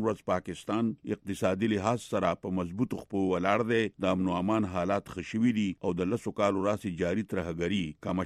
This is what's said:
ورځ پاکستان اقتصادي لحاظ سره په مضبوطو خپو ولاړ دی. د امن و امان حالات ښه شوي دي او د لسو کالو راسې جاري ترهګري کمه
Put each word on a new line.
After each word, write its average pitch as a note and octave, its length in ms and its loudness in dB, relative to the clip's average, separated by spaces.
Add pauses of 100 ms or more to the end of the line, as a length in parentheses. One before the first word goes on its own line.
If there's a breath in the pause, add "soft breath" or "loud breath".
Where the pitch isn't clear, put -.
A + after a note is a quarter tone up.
ورځ G#2+ 300 -2
پاکستان G#2+ 600 -2 (220)
اقتصادي G2+ 580 0
لحاظ G#2+ 380 0
سره F#2 200 2 (120)
په F#2 160 -2
مضبوطو F#2+ 420 -4
خپو F#2+ 300 0
ولاړ G#2 400 2
دی. A2+ 100 4 (140)
د F#2 180 2
امن F#2 180 0
و F2 100 0
امان G#2 340 0
حالات F#2+ 320 0
ښه F2+ 140 -10
شوي A#2 320 2
دي G#2 140 2 (180)
او F#2+ 100 2
د F2+ 140 0
لسو - 260 -2
کالو G2+ 260 2
راسې G2+ 380 -2
جاري F2+ 200 0 (120)
ترهګري F2 500 -2 (220)
کمه F#2 200 -2